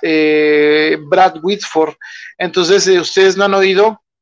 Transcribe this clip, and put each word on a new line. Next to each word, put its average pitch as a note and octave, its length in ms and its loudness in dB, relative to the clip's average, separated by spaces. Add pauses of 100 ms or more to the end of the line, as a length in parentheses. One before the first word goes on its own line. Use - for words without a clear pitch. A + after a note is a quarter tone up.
eh, D3+ 1000 0
Brad F3 420 0
Whitford. D#3+ 520 -4 (420)
Entonces, F3+ 480 0
si F#3 120 2
ustedes F#3 380 2
no G3 80 -2
han G3+ 100 0
oído, G3 480 0 (200)